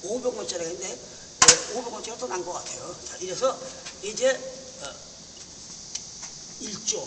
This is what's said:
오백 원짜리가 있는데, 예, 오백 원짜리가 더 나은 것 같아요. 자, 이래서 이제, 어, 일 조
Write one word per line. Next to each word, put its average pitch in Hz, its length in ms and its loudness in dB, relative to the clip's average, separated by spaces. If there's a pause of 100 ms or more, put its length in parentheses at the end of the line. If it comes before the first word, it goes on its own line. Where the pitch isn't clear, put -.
오백 240 320 0
원짜리가 170 340 -2
있는데, 190 220 -6
예, - 840 6
오백 240 140 -4
원짜리가 220 260 -6
더 247 100 -4
나은 180 160 -2
것 175 80 -4
같아요. 160 440 -8 (120)
자, - 80 -8
이래서 185 420 2 (440)
이제, 220 280 4 (520)
어, 151 120 -8 (1700)
일 214 260 -6
조 202 200 2